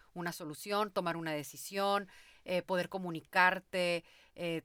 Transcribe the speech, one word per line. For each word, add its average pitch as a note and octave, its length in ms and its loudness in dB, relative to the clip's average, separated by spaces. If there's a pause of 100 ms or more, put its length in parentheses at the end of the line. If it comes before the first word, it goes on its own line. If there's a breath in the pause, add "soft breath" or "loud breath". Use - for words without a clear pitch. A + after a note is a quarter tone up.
(140 soft breath)
una F3 180 -4
solución, G3+ 580 -4
tomar F3 260 0
una E3 160 -4
decisión, G3 760 -2 (360 loud breath)
eh, F3+ 180 0
poder F3+ 260 0
comunicarte, F3+ 1160 2 (320 soft breath)
eh, E3 300 -4